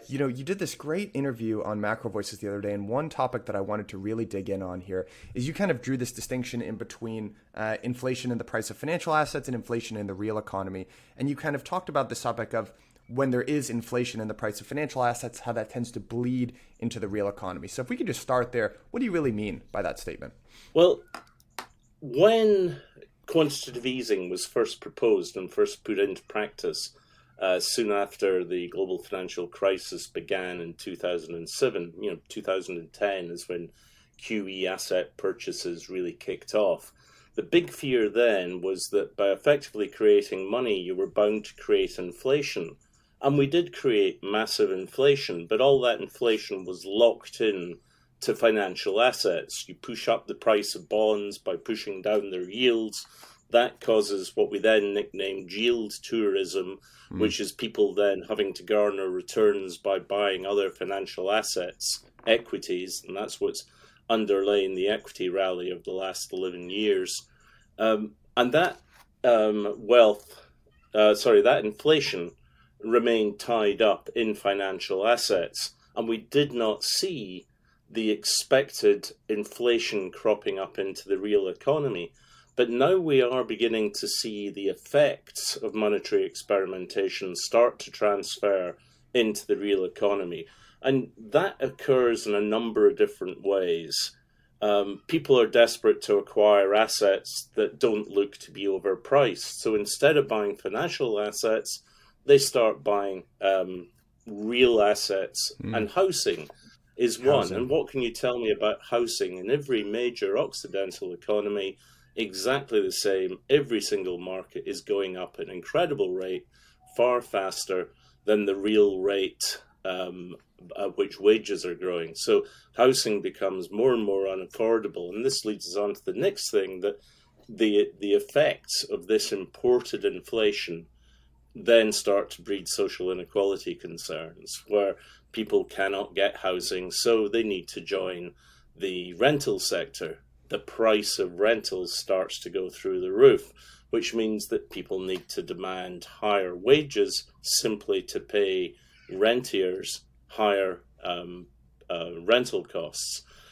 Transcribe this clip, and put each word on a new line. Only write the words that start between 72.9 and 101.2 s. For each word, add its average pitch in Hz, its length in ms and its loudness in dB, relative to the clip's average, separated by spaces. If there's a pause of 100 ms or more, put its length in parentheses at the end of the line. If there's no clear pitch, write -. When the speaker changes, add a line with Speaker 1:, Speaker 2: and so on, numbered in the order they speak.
Speaker 2:
tied 107 400 0
up 104 360 2
in 110 180 0
financial 98 720 -2
assets, 107 640 0 (240)
and 117 120 -4
we 113 100 -2
did 143 340 0
not 113 320 -2
see 110 640 -6 (420)
the 110 220 -2
expected - 1000 2 (180)
inflation 110 800 -2
cropping 101 480 -2
up 95 220 -8
into 95 280 -8
the 98 120 0
real 101 280 2
economy. 113 640 -2 (440)
But 120 160 2
now 143 260 4
we 151 240 4
are 127 220 2
beginning 110 560 0
to 104 80 -6
see 104 420 -4
the 98 180 -6
effects - 880 0
of 104 200 -6
monetary 104 500 0
experimentation 95 1080 -2
start 120 440 2
to - 120 -14
transfer 98 840 0 (360)
into 110 320 0
the 101 120 0
real 98 280 0
economy. 90 640 -2 (340)
And 131 360 0
that - 420 0
occurs 127 640 2
in 104 80 -2
a 104 80 2
number 107 460 4
of 101 100 4
different 92 460 -2
ways. 87 720 0 (440)
Um, 101 480 0
people 143 320 4
are 110 80 6
desperate 113 560 6
to 104 140 4
acquire 101 560 6
assets 104 800 2
that - 240 0
don't 107 300 0
look 101 300 0
to - 120 -20
be 98 140 -8
overpriced. 98 920 0
So 110 160 0
instead 139 420 2
of 120 100 2
buying 104 280 -2
financial 113 640 -4
assets, 107 640 -2 (420)